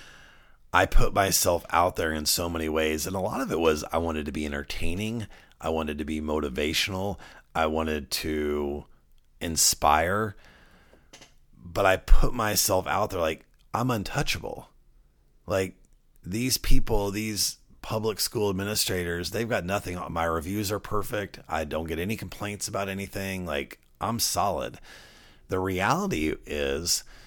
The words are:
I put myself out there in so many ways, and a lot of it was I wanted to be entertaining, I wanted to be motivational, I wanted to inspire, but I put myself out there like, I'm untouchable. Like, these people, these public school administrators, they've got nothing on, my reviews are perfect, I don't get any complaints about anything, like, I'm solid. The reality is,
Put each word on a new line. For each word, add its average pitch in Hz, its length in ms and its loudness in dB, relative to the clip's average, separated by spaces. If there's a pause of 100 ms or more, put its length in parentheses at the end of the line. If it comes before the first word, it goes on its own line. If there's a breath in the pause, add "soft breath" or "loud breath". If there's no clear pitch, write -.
(720 loud breath)
I 92 140 6
put 107 280 8
myself 95 560 2
out 90 240 4
there 80 180 -2
in 76 140 -4
so 85 220 0
many 80 200 -2
ways, 78 380 0
and 95 80 -4
a 95 60 -2
lot 92 200 -2
of 226 120 -4
it 82 80 0
was 80 320 4
I 82 60 0
wanted 78 280 -2
to 73 60 -6
be 76 120 -4
entertaining, 87 840 -4 (320 loud breath)
I 82 80 -6
wanted 78 300 -2
to 76 60 -6
be 78 160 -4
motivational, 78 960 -2 (380 loud breath)
I 80 120 2
wanted 78 440 -2
to 73 760 -4 (540)
inspire, 85 920 2 (1300 loud breath)
but 87 220 -2
I 95 100 6
put - 380 10
myself 104 540 2
out 95 220 0
there 92 100 -4
like, 80 260 -2 (260)
I'm 120 180 0
untouchable. - 800 -4 (800)
Like, 95 300 -2 (480)
these 117 340 -2
people, 107 540 6
these 107 460 -4 (220)
public 110 380 -4
school 104 320 0
administrators, 92 800 -2
they've 110 180 -4
got 104 160 -2
nothing 95 320 -4
on, 82 160 -10
my 82 120 -2
reviews 92 480 -2
are 101 80 -4
perfect, 104 580 -4 (100)
I 80 160 -2
don't 78 220 -4
get 80 140 -4
any 104 160 -4
complaints 104 500 -8
about 98 220 -6
anything, 95 580 -6
like, 71 320 -6 (220)
I'm 113 180 -2
solid. 71 600 -2 (680 loud breath)
The 92 120 0
reality 95 720 0 (100)
is, 73 600 -2 (220 loud breath)